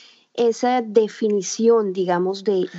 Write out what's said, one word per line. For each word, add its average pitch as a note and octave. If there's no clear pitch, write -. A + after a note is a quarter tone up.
esa A#3+
definición, G#3+
digamos, F#3
de, F#3+